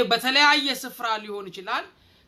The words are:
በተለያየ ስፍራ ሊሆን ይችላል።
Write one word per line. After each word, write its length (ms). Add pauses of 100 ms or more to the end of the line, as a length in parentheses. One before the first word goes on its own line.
በተለያየ 720
ስፍራ 320 (100)
ሊሆን 300
ይችላል። 380 (420)